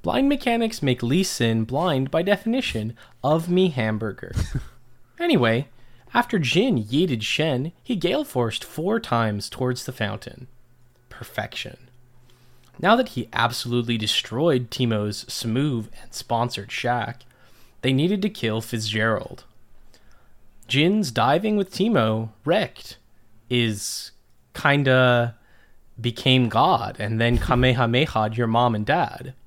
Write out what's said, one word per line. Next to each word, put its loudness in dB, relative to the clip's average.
Blind 0
mechanics -2
make 0
Lee 2
Sin 0
blind 0
by 2
definition -2
of 2
me 4
hamburger. -2
<laughs> 0
Anyway, 2
after 0
Jin 2
yeeted 0
Shen, -2
he -4
gale -2
forced -4
four -4
times -2
towards -4
the -10
fountain. -8
Perfection. -10
Now 6
that 0
he -6
absolutely 0
destroyed 0
Timo's 0
smooth -2
and -18
sponsored -4
shack, -4
they 2
needed 2
to 0
kill -2
Fitzgerald. -2
Jin's 2
diving 2
with -2
Timo 0
wrecked -2
is -2
kinda 4
became 2
God 2
and -2
then 4
<laughs> -2
Kamehameha'd 2
your 0
mom 4
and -2
dad. -2